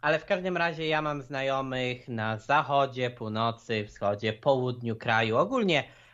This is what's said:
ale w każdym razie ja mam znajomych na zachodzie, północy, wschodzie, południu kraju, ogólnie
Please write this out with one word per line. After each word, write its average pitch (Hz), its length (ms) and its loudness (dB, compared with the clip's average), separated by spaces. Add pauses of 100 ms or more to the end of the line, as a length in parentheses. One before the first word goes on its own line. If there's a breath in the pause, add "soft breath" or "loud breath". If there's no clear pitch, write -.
ale 156 160 2
w - 60 -12
każdym 185 320 -2
razie 165 300 -2
ja 156 160 2
mam 147 200 -4
znajomych 131 840 -2
na 110 300 -2
zachodzie, 135 720 2
północy, 113 760 -2
wschodzie, 104 460 -2
południu 123 640 0
kraju, 113 400 2
ogólnie 185 480 2 (300 loud breath)